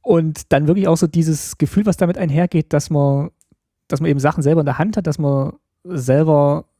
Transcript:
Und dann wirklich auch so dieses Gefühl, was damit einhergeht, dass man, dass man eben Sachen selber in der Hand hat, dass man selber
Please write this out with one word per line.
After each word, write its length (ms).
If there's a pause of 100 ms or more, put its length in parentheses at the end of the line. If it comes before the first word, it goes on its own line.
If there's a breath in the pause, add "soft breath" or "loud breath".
Und 500
dann 160
wirklich 220
auch 80
so 100
dieses 500
Gefühl, 280
was 120
damit 200
einhergeht, 560
dass 160
man, 400 (580)
dass 140
man 80
eben 100
Sachen 240
selber 180
in 40
der 120
Hand 200
hat, 100
dass 100
man 360 (320)
selber 800 (140)